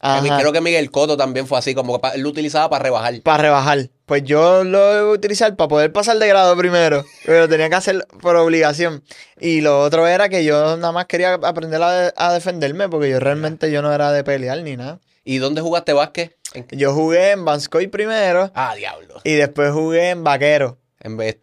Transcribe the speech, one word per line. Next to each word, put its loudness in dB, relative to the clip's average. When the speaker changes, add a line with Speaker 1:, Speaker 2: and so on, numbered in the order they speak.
Speaker 1:
A 0
mí 0
Speaker 2:
Ajá. 2
Speaker 1:
creo 2
que 0
Miguel 0
Cotto 0
también -2
fue -2
así, -4
como -2
que -6
pa-, -4
él -6
lo -6
utilizaba -2
para -2
rebajar. -2
Speaker 2:
Para 2
rebajar. 2
Pues -2
yo 4
lo 0
iba 0
a 2
utilizar 0
para 0
poder 2
pasar 0
de 2
grado 6
primero, 2
<laughs> -20
pero 4
tenía 2
que 0
hacer -2
por 2
obligación. 0
Y -2
lo 2
otro 2
era 2
que -2
yo 0
nada -4
más -4
quería -2
aprender -4
a, 0
a -2
defenderme, -4
porque -2
yo -2
realmente -4
yo -2
no -2
era 0
de 0
pelear -4
ni -10
nada. -14
Speaker 1:
¿Y -4
dónde -4
jugaste -2
básquet? -2
¿En -16
qué? -18
Speaker 2:
Yo 0
jugué 2
en -2
Vanscoy -2
primero. -2
Speaker 1:
Ah, -4
diablo. -14
Speaker 2:
Y -2
después 2
jugué 0
en -6
Vaquero. 2
Speaker 1:
En -12
vez, -6